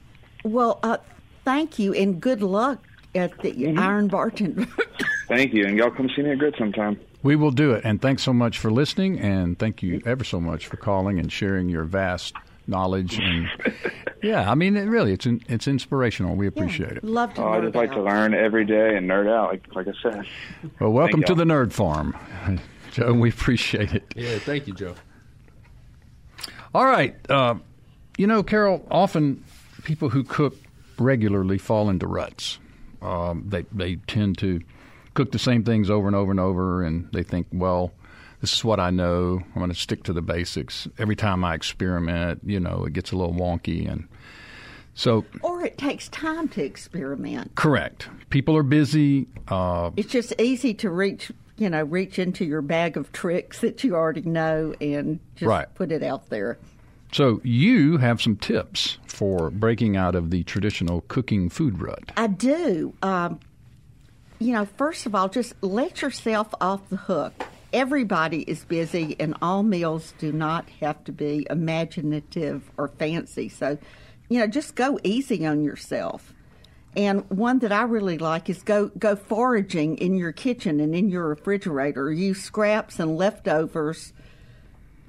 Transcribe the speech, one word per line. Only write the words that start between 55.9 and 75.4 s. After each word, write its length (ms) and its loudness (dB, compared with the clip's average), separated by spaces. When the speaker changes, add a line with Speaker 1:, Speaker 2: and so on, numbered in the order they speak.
Speaker 1:
it 100 -2
out 280 -6
there. 280 -4
Speaker 3:
So 320 4
you 540 4
have 240 2
some 140 2
tips 720 -4
for 440 -2
breaking 460 2
out 200 2
of 140 0
the 140 2
traditional 580 -2
cooking 460 0
food 320 -2
rut. 360 -8
Speaker 1:
I 100 2
do. 640 0
Um, 360 -2
you 120 2
know, 120 2
first 420 -4
of 80 -4
all, 140 2
just 320 -4
let 420 -2
yourself 580 -2
off 280 -2
the 80 -4
hook, 500 -4
everybody 680 0
is 220 -8
busy, 560 -2
and 220 -2
all 200 2
meals 560 0
do 140 -4
not 360 -2
have 240 -4
to 80 -10
be 380 -4
imaginative 1300 -4
or 100 -4
fancy. 640 -6
So, 260 -4
you 80 2
know, 80 2
just 300 -4
go 260 0
easy 420 0